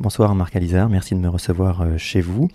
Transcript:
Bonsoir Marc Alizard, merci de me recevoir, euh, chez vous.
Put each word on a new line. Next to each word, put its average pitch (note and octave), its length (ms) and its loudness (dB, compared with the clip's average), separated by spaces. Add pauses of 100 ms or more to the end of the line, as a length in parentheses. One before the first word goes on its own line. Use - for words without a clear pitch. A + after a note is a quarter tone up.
Bonsoir G#2 340 2
Marc F#2 220 -2
Alizard, F2+ 320 2
merci F#2+ 260 0
de F#2+ 60 0
me F2+ 80 0
recevoir, F2 540 0
euh, D#2+ 160 0
chez - 220 -2
vous. G2 340 0